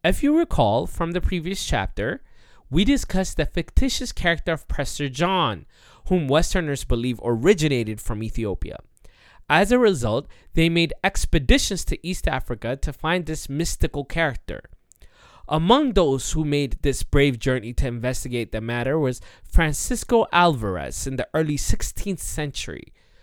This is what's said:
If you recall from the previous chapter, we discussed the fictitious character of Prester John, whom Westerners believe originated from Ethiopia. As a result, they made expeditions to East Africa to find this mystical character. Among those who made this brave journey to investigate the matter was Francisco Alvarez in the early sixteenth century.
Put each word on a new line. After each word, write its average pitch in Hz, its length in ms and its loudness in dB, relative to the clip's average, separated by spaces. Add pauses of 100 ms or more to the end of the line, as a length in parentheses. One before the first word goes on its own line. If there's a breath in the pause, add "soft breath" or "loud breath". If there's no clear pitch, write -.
If 185 200 2
you 294 140 4
recall 147 500 2
from 170 240 -4
the 175 100 -2
previous 180 420 -2
chapter, 120 600 -4 (460 soft breath)
we 160 140 4
discussed 190 540 2
the 151 80 2
fictitious - 680 -2
character 170 400 -2
of 156 160 -6
Prester - 420 -4
John, 147 560 -2 (440 soft breath)
whom 175 180 2
Westerners 151 560 0
believe 120 400 -2
originated 120 800 2
from 110 220 -4
Ethiopia. 110 560 -6 (680 soft breath)
As 185 240 4
a 247 60 4
result, 135 500 2 (260 soft breath)
they 165 160 4
made 165 240 0 (100)
expeditions 185 840 2
to - 220 -4
East 180 200 -4
Africa 131 500 -4
to 151 140 -2
find 165 340 -2
this 156 240 -8
mystical 143 560 -2
character. 151 580 -4 (840 soft breath)
Among 214 460 4
those 139 380 2
who 156 140 0
made 143 360 0
this 131 220 0
brave 139 340 2
journey 127 360 -2
to - 140 0
investigate 120 640 -4
the 110 100 -4
matter 120 360 -2
was 131 240 -2 (220 loud breath)
Francisco 220 880 2
Alvarez 107 720 2
in 131 120 -4
the - 160 -4
early 151 240 0
sixteenth - 640 0
century. - 720 -8 (300 soft breath)